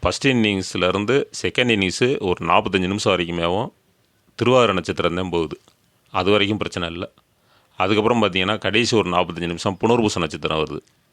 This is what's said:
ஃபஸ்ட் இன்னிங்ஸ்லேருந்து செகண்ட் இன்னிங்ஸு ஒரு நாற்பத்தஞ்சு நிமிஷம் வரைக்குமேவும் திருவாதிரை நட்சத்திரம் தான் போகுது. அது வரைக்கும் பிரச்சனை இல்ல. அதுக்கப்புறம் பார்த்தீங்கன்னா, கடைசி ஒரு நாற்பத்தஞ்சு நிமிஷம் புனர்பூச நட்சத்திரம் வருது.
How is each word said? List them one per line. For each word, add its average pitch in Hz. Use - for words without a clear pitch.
ஃபஸ்ட் 92
இன்னிங்ஸ்லேருந்து 104
செகண்ட் 101
இன்னிங்ஸு 123
ஒரு 90
நாற்பத்தஞ்சு 95
நிமிஷம் 95
வரைக்குமேவும் 87
திருவாதிரை 117
நட்சத்திரம் 85
தான் 92
போகுது. 82
அது 95
வரைக்கும் 101
பிரச்சனை 87
இல்ல. 87
அதுக்கப்புறம் 107
பார்த்தீங்கன்னா, 95
கடைசி 110
ஒரு 90
நாற்பத்தஞ்சு 87
நிமிஷம் 85
புனர்பூச 113
நட்சத்திரம் 78
வருது. 73